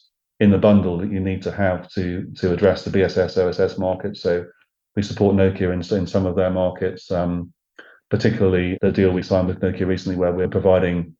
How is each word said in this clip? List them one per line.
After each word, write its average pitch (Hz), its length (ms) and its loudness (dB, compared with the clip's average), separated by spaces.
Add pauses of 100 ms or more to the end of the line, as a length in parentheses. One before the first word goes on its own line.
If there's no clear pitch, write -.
(380)
in 104 140 6
the 95 60 4
bundle 95 400 4
that 101 120 -4
you 98 80 -4
need 95 240 -4
to 90 80 -6
have 90 440 -2
to, 90 420 -6
to 92 160 0
address 90 320 2
the - 60 -6
B 98 120 2
S 90 140 0
S, 90 200 0
O 92 120 2
S 87 100 -6
S 95 200 0
market. 92 380 -4
So 87 300 -2 (480)
we 104 80 -2
support 101 320 2
Nokia 95 380 2
in, 90 260 -2
in 87 80 -2
some 95 180 0
of 90 120 -2
their 92 140 0
markets, 92 600 -4
um, 87 420 -4 (580)
particularly 95 680 0
the 98 120 0
deal 95 180 2
we 90 140 -2
signed 92 240 0
with 92 100 -4
Nokia 92 300 -2
recently, 92 280 -2
where 87 160 0
we're 90 140 -2
providing 90 720 0